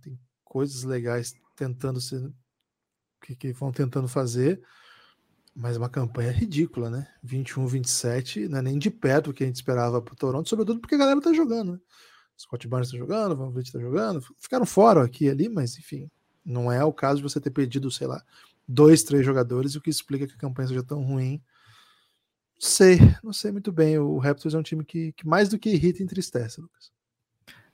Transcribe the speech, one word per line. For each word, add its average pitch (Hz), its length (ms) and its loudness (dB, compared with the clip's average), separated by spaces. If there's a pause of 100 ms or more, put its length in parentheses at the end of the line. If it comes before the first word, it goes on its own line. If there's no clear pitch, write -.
tem 131 160 -18 (240)
coisas 135 420 -6
legais 120 500 -4 (200)
tentando 127 460 -6
ser, 131 300 -10 (920)
que, - 120 -18
que 131 180 -8
vão 135 180 -6
tentando 127 380 -2
fazer, 127 540 0 (920)
mas 120 200 -6
uma 117 120 -4
campanha 123 440 -4
ridícula, 131 580 -2
né? 131 160 -8 (160)
Vinte 131 280 -6
e - 100 -6
um, 131 60 -2
vinte 127 180 -2
e - 60 -4
sete, 127 580 -4
não 139 100 -4
é 131 40 -4
nem 131 160 -2
de 170 120 0
perto 143 400 0
o - 20 -6
que 135 120 -4
a - 20 -2
gente 127 100 -4
esperava 120 460 -2
pro - 140 -16
Toronto, 135 320 -4
sobretudo 226 320 -2
porque - 160 -2
a - 20 4
galera 277 220 4
tá 330 120 2
jogando, 233 400 0
né? 180 60 -10 (580)
Scott - 300 -12
Barnes 123 240 -2
tá 127 60 -12
jogando, 170 400 -4
Van 131 140 -8
Vliet 123 200 -8
tá 127 80 -10
jogando, 156 420 -4
f-, - 160 -16
ficaram 254 300 -2
fora 196 380 6
aqui 135 220 0
e 139 40 4
ali, 143 180 0
mas 147 300 -4
enfim, 147 320 -14 (340)
não 123 280 -2
é 127 100 0
o 156 100 2
caso 143 260 0
de 139 40 -8
você 143 180 -6
ter 139 100 -6
perdido, 135 380 -4
sei 131 200 -8
lá, 127 120 -8 (460)
dois, 151 380 8
três 143 200 4
jogadores, 131 520 0
o 151 40 -12
que 160 100 -6
explica 139 360 -4
que 135 80 -12
a - 40 -20
campanha 135 280 -6
seja 127 160 -4
tão 143 220 -6
ruim. 131 360 -4 (1120)
Não - 140 -6
sei, 185 300 8 (240)
não 220 100 -10
sei 208 200 -6
muito 202 180 -6
bem. 156 280 2
O 147 200 0
Raptors 143 360 -2
é 160 40 0
um 156 40 -4
time 156 220 -6
que, 160 280 -6
que - 120 -16
mais 180 240 4
do 208 100 -2
que 220 120 -4
irrita, 175 320 2
entristece, 156 580 -6
Lucas. - 300 -20 (840)